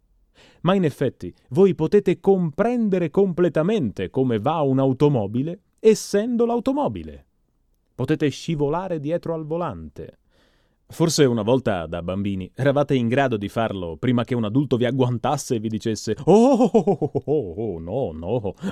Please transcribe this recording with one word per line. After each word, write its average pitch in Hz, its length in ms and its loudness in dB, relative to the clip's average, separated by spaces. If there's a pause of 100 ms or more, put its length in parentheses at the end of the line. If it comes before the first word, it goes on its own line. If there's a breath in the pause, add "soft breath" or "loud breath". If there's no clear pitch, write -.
(600 soft breath)
Ma 180 120 2
in 196 100 2
effetti 127 500 -4 (160)
voi 175 260 4
potete 180 440 2
comprendere 190 920 0
completamente 170 1000 0
come 127 280 0
va 147 220 0
un'automobile 135 1000 0 (200)
essendo 220 640 2
l'automobile. 214 800 -2 (720)
Potete 151 320 0
scivolare 160 720 -4
dietro 160 340 -4
al 160 120 -8
volante. 120 720 -10 (680)
Forse 160 380 2
una 117 160 2
volta, 101 460 0
da 85 160 -6
bambini, 95 500 -4
eravate 143 400 0
in 123 140 2
grado 123 300 0
di 101 120 -6
farlo 98 480 -4
prima 120 260 0
che 123 120 -4
un 120 80 -2
adulto 123 340 0
vi 120 80 0
agguantasse 123 720 -2
e 113 40 -2
vi 110 80 -6
dicesse, 110 480 -4 (100)
"Oh, 233 280 6
oh, 226 180 4
oh, 165 540 0
oh, 131 280 -2
oh, 98 260 -6
no, 95 320 -4
no, 92 420 -4 (180 loud breath)